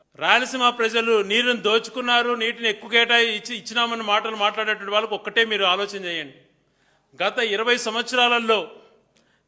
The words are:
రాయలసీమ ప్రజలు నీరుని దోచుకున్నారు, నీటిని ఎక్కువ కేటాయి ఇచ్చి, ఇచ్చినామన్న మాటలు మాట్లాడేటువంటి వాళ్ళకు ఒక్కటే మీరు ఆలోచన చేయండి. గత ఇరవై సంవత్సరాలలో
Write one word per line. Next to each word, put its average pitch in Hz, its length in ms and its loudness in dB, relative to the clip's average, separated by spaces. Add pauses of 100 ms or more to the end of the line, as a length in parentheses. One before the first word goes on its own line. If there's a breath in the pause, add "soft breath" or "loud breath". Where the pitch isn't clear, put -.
(160)
రాయలసీమ 247 540 2
ప్రజలు 233 520 0
నీరుని 226 400 0
దోచుకున్నారు, 240 720 0
నీటిని 233 360 -2
ఎక్కువ 214 200 -6
కేటాయి 233 460 4
ఇచ్చి, 220 220 -10
ఇచ్చినామన్న 233 460 -4
మాటలు 214 320 0
మాట్లాడేటువంటి 208 560 -2
వాళ్ళకు 214 240 0
ఒక్కటే 214 300 0
మీరు 208 200 0
ఆలోచన 196 400 -2
చేయండి. 160 280 -8 (920)
గత 202 160 0
ఇరవై 226 380 2
సంవత్సరాలలో 233 920 0 (760)